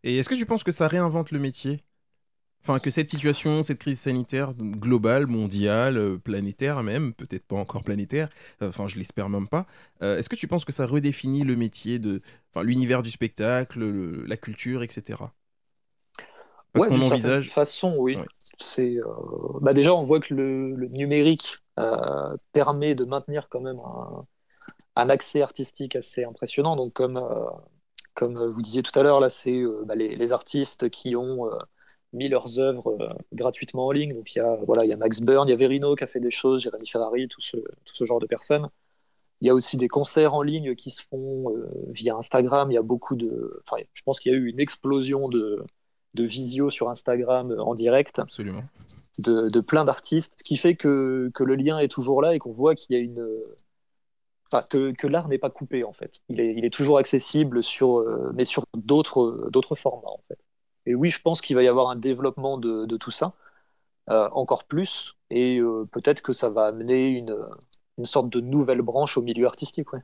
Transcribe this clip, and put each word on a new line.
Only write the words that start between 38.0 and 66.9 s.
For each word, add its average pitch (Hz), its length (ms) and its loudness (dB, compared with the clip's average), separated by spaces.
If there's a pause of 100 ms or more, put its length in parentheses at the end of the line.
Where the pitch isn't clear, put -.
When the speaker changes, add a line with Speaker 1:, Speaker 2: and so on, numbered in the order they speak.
Speaker 2:
genre 117 160 2
de 110 60 -2
personnes. 147 420 0 (720)
Il 120 60 2
y 127 40 8
a 127 40 10
aussi 127 240 2
des 123 100 2
concerts 147 460 4
en 147 80 0
ligne 147 320 -2
qui - 160 -12
se - 180 -16
font, 131 480 -4
euh, 117 100 -6 (220)
via 113 260 -2
Instagram. 127 560 2
Il 120 40 2
y 117 40 4
a 113 40 2
beaucoup 120 340 -2
de, 107 500 -6
enfin, - 160 -6 (120)
je - 80 -18
pense - 180 -2
qu'il 127 100 0
y 131 40 6
a 131 40 4
eu 127 80 0
une 117 140 -6
explosion 139 720 0
de, 107 340 0 (480)
de 117 120 0
visio 127 440 -2
sur 120 220 -2
Instagram, 123 600 0
euh, 110 120 -2
en 120 120 -2
direct 120 440 2
Speaker 1:
Absolument. 104 440 -6 (540)
Speaker 2:
de, 113 320 2
de 113 120 4
plein 151 260 2
d'artistes, - 500 -2
ce - 80 -20
qui 143 140 -2
fait 170 180 4
que, 131 560 2
que 131 120 0
le 131 100 4
lien 147 240 2
est 143 100 4
toujours 131 320 0
là 165 140 4
et 151 40 0
qu'on 120 140 -8
voit 143 220 4
qu'il - 200 -2
y 123 40 4
a 120 40 2
une, 120 240 -8 (1300)
enfin, 131 160 0
que, 135 240 0
que 147 140 -6
l'art 156 220 0
n'est 135 100 0
pas 139 100 -2
coupé, 135 340 -6
en 107 120 -8
fait. - 340 -16
Il 120 120 -4
est, 113 140 2
il 113 120 -2
est 113 40 2
toujours 143 280 4
accessible 135 640 2
sur, 123 380 4
euh, 113 340 -2
mais 127 100 2
sur - 200 -2 (120)
d'autres, 117 720 2
d'autres 131 260 2
formats, - 340 -4
en - 180 -14
fait. - 100 -12 (460)
Et 123 120 2
oui, 160 140 4
je - 120 -4
pense 165 180 0
qu'il - 140 -2
va 127 80 6
y 127 60 8
avoir 127 220 4
un 123 60 -6
développement 131 640 -2
de, 113 280 -2
de 113 100 -4
tout 117 160 -10
ça, 175 220 -4 (760)
euh, 107 220 4
encore 131 320 -2
plus, - 520 -6 (140)
et, 123 280 2
euh, 113 340 0
peut-être 143 300 0
que 131 100 -4
ça 120 180 0
va 107 160 2
amener 120 400 2